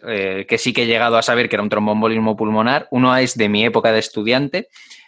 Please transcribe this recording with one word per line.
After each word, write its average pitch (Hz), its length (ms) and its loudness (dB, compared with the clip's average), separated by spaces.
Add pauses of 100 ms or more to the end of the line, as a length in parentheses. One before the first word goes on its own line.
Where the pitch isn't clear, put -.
eh, 98 420 -6
que 113 80 2
sí 123 160 -4
que 123 100 0
he 117 40 0
llegado 117 300 2
a 113 40 4
saber 120 260 0
que - 80 -2
era 104 60 0
un 104 80 -4
tromboembolismo 110 680 0
pulmonar. 110 540 0
Uno 127 260 2
es 127 220 0
de 110 100 2
mi 104 160 2
época 117 280 2
de 110 80 2
estudiante, 127 680 -2 (380)